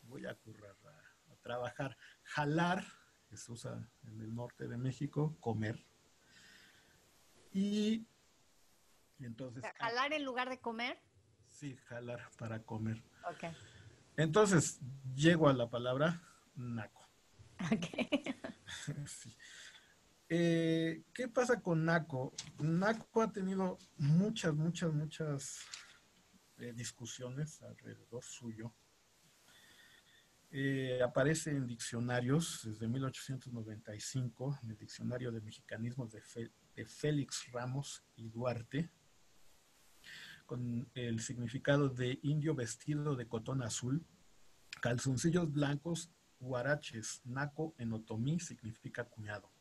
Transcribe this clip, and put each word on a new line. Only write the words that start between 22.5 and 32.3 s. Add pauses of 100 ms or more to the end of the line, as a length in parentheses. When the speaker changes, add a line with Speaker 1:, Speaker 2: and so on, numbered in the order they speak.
Speaker 1:
Naco
ha
tenido (200)
muchas,
muchas,
muchas, (1000)
eh,
discusiones
alrededor
suyo. (1800)
Eh,
aparece
en
diccionarios